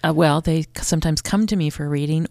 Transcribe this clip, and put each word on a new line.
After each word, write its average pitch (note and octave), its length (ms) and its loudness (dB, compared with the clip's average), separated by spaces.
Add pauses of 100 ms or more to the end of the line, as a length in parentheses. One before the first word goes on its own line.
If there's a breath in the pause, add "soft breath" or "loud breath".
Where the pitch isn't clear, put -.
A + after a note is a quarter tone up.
Uh, D#3+ 120 2
well, D#3 260 4
they D#3+ 220 0
c-, - 60 -12 (120)
sometimes D#3+ 400 0
come G#3 240 0
to G#3+ 100 0
me D#3+ 140 2
for D3 160 -6
a D3 40 -4
reading, D3 420 0